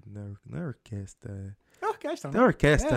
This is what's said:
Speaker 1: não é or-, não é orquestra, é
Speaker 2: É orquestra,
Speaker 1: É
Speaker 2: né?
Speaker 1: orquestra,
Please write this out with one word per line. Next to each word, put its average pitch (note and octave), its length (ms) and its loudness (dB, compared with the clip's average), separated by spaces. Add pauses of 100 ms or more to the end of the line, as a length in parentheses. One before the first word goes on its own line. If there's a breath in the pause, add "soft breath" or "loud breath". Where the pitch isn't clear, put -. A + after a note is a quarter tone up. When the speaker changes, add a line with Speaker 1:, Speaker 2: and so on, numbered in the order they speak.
Speaker 1:
não G2+ 160 -14
é G2+ 80 -12
or-, G2+ 160 -14
não C3+ 140 -10
é E3+ 80 -6
orquestra, G2+ 640 -12 (500 soft breath)
é F#4 40 -4
Speaker 2:
É - 40 -2
orquestra, D#4+ 400 -6
Speaker 1:
É - 40 -6
Speaker 2:
né? A3 80 4
Speaker 1:
orquestra, E3+ 560 4